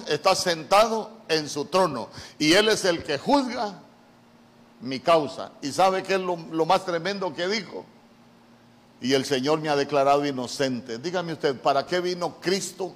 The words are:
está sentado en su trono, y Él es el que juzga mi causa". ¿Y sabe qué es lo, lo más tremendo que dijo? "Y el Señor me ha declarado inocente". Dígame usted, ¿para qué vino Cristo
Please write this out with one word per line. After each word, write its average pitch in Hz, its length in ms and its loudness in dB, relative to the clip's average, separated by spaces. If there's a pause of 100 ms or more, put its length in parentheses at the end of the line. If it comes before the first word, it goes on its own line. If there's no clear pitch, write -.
está 165 280 2
sentado 190 760 2 (180)
en 156 200 0
su 143 160 -4
trono, 151 460 0 (280)
y 151 140 4
Él 208 160 6
es 208 160 0
el 170 180 0
que 143 140 -4
juzga 220 640 -2 (1000)
mi 127 180 -8
causa". 151 520 2 (100)
¿Y 143 100 -6
sabe 190 300 2
qué 190 140 0
es 185 40 2
lo, 180 160 -2 (140)
lo 160 160 0
más 190 180 2
tremendo 185 480 -4
que 170 160 -4
dijo? 202 380 -6 (1120)
"Y 127 140 0
el 131 100 4
Señor 143 360 0
me 156 100 -2
ha 147 60 2
declarado 143 500 2
inocente". 123 720 -4
Dígame 170 340 -6
usted, 143 260 -2
¿para 139 280 0
qué 180 140 0
vino 175 400 -4
Cristo 190 540 -4